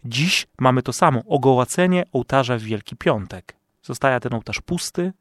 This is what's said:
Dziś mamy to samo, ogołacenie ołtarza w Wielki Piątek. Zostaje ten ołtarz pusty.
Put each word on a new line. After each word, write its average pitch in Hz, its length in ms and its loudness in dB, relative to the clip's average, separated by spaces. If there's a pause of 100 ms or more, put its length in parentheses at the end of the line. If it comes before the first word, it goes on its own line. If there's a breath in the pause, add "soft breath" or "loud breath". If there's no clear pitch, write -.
Dziś 131 420 0 (120)
mamy 127 220 4
to 127 120 -6
samo, - 340 2
ogołacenie 143 840 2
ołtarza 127 460 0
w 110 40 -6
Wielki 110 340 -8
Piątek. 98 600 -4 (280)
Zostaje 127 360 -2
ten 123 140 -4
ołtarz 113 280 -6
pusty. 180 600 -4